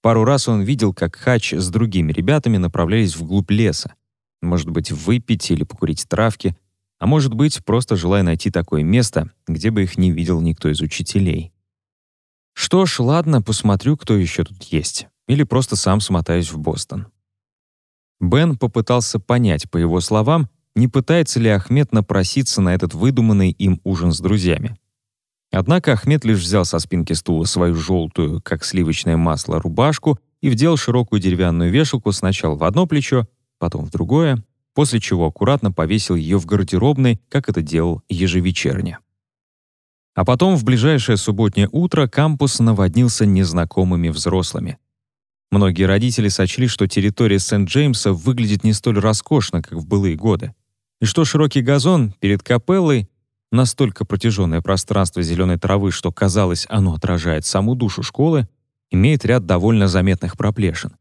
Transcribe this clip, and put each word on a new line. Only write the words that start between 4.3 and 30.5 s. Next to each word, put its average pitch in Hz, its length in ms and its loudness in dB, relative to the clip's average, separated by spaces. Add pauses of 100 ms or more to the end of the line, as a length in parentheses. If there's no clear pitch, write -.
Может 85 260 -2
быть, 82 220 -4
выпить 92 640 -2
или 76 100 0
покурить - 460 -6
травки, 104 480 -2 (420)
а 95 80 -4
может 135 280 2
быть, 143 300 0
просто 113 300 0
желая 92 300 0
найти 82 260 0
такое 78 320 -2
место, 92 480 0 (160)
где 82 240 -2
бы 104 140 0
их 87 120 -6
не 92 140 2
видел 82 300 0
никто 82 280 -2
из 76 120 -2
учителей. 82 720 -2 (1000)
«Что 185 300 0
ж, - 140 -4
ладно, 147 440 2
посмотрю, 110 540 0
кто 110 200 0
ещё 87 280 0
тут - 200 -6
есть. - 420 -6 (220)
Или 139 160 2
просто 131 320 -2
сам 101 240 2
смотаюсь 85 520 -2
в 78 60 -10
Бостон». 78 480 -6 (1120)
Бен 135 360 2
попытался 117 640 -2
понять, 113 500 0
по 85 80 -2
его 85 220 2
словам, 117 480 0 (260)
не 120 140 2
пытается 151 520 0
ли 113 80 4
Ахмед 113 440 0
напроситься 101 680 0
на 90 140 2
этот 85 200 -2
выдуманный 107 560 2
им 92 340 0
ужин 87 280 0
с 78 80 -4
друзьями. 90 560 0 (760)
Однако 139 400 2
Ахмед 139 320 0
лишь 110 160 2
взял 87 240 0
со 85 140 -2
спинки 82 340 -2
стула 82 320 -2
свою 87 300 0
жёлтую, 82 680 -2
как - 220 -6
сливочное 82 540 -2
масло, 80 420 -2
рубашку 131 580 0 (220)
и 143 80 0
вдел 139 280 2